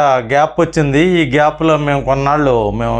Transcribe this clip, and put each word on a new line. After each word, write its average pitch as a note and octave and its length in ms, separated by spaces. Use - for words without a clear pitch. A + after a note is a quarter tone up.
గ్యాప్ C#3+ 300
వచ్చింది. D3+ 380
ఈ - 20
గ్యాప్లో D3+ 420
మేము C#3+ 220
కొన్నాళ్ళు C#3 460
మేము A#2 200